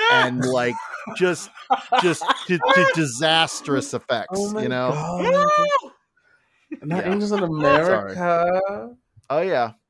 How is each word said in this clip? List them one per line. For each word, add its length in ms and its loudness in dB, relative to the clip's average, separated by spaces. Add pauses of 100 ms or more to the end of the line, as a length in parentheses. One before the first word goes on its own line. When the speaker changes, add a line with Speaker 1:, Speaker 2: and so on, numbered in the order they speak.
(100)
Speaker 1:
and, 340 2
Speaker 2:
<laughs> 80 0
Speaker 1:
like, 220 0 (420)
just, 340 0 (500)
just 240 0 (220)
to, 120 0
to 360 4
disastrous 1000 0
effects, 400 -4
Speaker 3:
Oh 200 -4
my 100 -4
Speaker 1:
you 80 -2
know? 220 0
Speaker 3:
God. 280 -4 (640)
Speaker 2:
Woo! 80 -16 (920)
Speaker 3:
Not 220 -4
Speaker 1:
Yeah. 80 0
Speaker 3:
Angels 200 0
in 80 0
Speaker 1:
Sorry. 100 -2 (640)
Speaker 3:
America. 840 -2 (320)
Speaker 1:
Oh, 140 0
yeah. 300 0 (180)